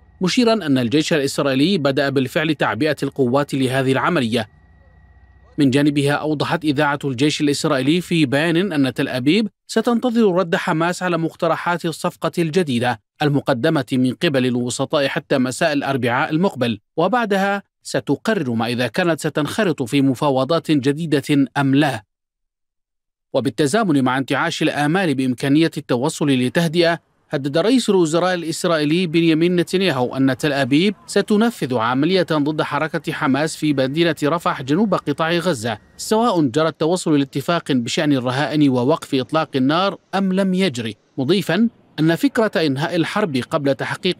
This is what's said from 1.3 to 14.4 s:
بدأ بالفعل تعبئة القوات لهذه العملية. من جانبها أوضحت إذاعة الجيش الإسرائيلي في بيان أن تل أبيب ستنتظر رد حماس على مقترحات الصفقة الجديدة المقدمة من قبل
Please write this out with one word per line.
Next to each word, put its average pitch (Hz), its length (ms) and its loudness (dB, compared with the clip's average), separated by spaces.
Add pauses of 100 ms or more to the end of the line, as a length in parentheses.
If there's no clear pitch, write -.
بدأ 139 300 0
بالفعل 139 460 0
تعبئة 135 480 0
القوات 139 520 0
لهذه 131 380 0
العملية. 123 560 0 (1080)
من 139 120 4
جانبها 143 420 2
أوضحت 151 520 -2
إذاعة 143 400 0
الجيش 139 360 0
الإسرائيلي 147 600 0
في 165 260 0
بيان 165 460 0
أن 135 220 0
تل 139 140 -2
أبيب 156 400 0 (180)
ستنتظر 226 680 0
رد 180 220 0
حماس 170 460 -2
على 175 160 -2
مقترحات 165 680 -2
الصفقة 170 540 -4
الجديدة 147 640 0 (220)
المقدمة 143 720 0
من 127 220 2
قبل 135 320 0